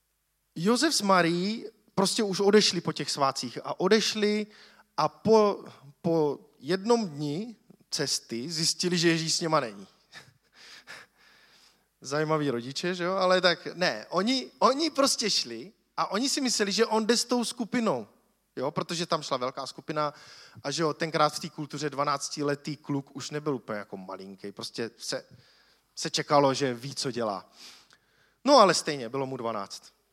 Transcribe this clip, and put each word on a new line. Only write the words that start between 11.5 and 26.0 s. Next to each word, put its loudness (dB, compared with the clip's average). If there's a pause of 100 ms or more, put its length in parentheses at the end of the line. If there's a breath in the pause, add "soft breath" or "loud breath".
Zajímaví 0
rodiče, -4
že -6
jo? -2
Ale 4
tak 2
ne, -2
oni, -2
oni 2
prostě 0
šli -6 (260)
a -2
oni 0
si -2
mysleli, 0
že 2
on 0
jde 4
s 0
tou 0
skupinou, -2 (480)
jo? -2
Protože -4
tam -2
šla -2
velká -6
skupina -6 (500 loud breath)
a -6
že -2
jo, 2
tenkrát 0
v -8
té -10
kultuře -8
dvanáctiletý -4
kluk -6
už -12
nebyl -4
úplně -8
jako -12
malinký, -14
prostě -10
se, -8 (720 soft breath)
se -8